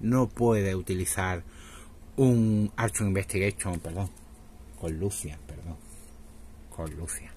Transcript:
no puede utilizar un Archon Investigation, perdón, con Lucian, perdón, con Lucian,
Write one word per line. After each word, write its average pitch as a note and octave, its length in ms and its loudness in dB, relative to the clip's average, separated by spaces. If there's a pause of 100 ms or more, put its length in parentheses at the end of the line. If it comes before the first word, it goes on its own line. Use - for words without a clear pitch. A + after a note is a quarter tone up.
no A#2+ 280 4
puede G#2+ 460 4
utilizar F#2 680 0 (760)
un A2+ 600 6
Archon A2 320 2
Investigation, F#2+ 720 0
perdón, F2 320 -4 (680)
con D#2+ 180 -2
Lucian, D#2 480 -4
perdón, D#2 300 -10 (1000)
con D#2+ 220 -6
Lucian, - 400 -8